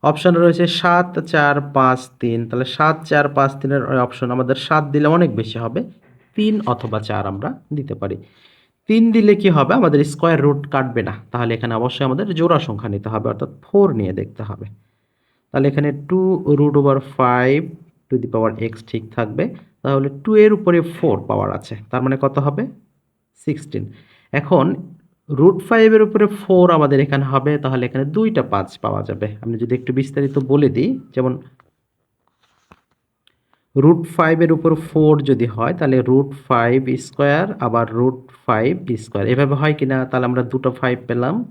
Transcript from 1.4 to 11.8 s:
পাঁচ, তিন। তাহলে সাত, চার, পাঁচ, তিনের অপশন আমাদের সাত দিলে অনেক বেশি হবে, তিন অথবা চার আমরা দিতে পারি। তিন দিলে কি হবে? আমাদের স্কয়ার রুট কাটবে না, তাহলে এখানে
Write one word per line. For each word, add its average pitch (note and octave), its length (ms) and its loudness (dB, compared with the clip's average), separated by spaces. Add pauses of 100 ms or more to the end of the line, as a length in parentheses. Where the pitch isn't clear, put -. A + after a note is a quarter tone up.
পাঁচ, B2+ 240 2 (220)
তিন। A#2 180 -2 (100)
তাহলে B2 260 -4
সাত, D#3 220 0 (120)
চার, D3 160 2 (100)
পাঁচ, C3+ 160 2 (100)
তিনের C#3 200 0 (260)
অপশন B2 280 -6
আমাদের C3 220 0 (100)
সাত D#3 160 2 (100)
দিলে D3 140 2 (100)
অনেক F3 120 4 (100)
বেশি A2 240 -6
হবে, A#2 180 -6 (560)
তিন G#3+ 160 0 (200)
অথবা A2 240 -6 (100)
চার G2+ 240 -4
আমরা G2+ 180 -6 (280)
দিতে B2+ 240 -8
পারি। G2 160 -6 (720)
তিন A3 140 4 (120)
দিলে G#3 260 6
কি G3+ 160 4
হবে? C#3+ 140 2 (100)
আমাদের D3 180 4 (140)
স্কয়ার E3 320 2
রুট C#3+ 160 2 (120)
কাটবে B2+ 360 -2
না, - 40 -8 (180)
তাহলে A#2+ 260 -2
এখানে A#2 220 -4